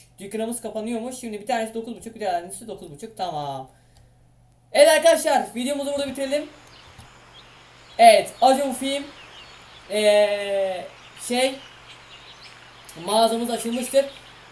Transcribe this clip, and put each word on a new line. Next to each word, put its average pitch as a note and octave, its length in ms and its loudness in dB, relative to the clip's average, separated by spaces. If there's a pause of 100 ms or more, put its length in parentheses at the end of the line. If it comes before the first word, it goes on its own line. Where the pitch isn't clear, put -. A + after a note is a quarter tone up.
(180)
Dükkanımız A3 420 -8
kapanıyormuş. A3+ 560 -8
Şimdi G#3+ 240 -12
bir G#3 60 -18
tanesi A3 280 -4
dokuz A3+ 220 -10
buçuk, A3+ 180 -16
bir G#3+ 60 -16
tanesi F#3 480 -6
dokuz F#3 220 -14
buçuk. F3+ 260 -18
Tamam. C#3+ 540 -8 (1000)
Evet D4 160 8
arkadaşlar, D#4 680 4
videomuzu C#4 380 -4
burada C#4 160 -4
bitirelim. C4+ 400 -6 (1500)
Evet, A3 420 8
Acun C4+ 320 4
Film, C#4 320 -6 (840)
ee, G3+ 960 2 (440)
şey, C4 260 0 (1500)
mağazamız A3+ 440 0
açılmıştır. A#3+ 560 -2 (460)